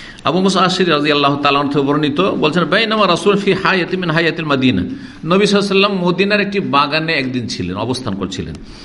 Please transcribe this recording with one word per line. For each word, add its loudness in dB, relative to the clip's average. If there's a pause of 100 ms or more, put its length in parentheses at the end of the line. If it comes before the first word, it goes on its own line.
(240)
আবু 0
মুসা 2
আশআরী 2
রাদিয়াল্লাহু 2
তাআলা 2
আনহু 0
বর্ণিত, 0
বলছেন, 0
বাইনামা 0
রাসূল 2
ফি 2
হায়াতি 0
মিন -2
হায়াতিল 0
মাদিনা, 2
নবী -6
সাল্লাল্লাহু -6
আলাইহি 4
ওয়াসাল্লাম 2
মদিনার 2
একটি -2
বাগানে 0
একদিন -2
ছিলেন, -6
অবস্থান -4
করছিলেন। -6 (300)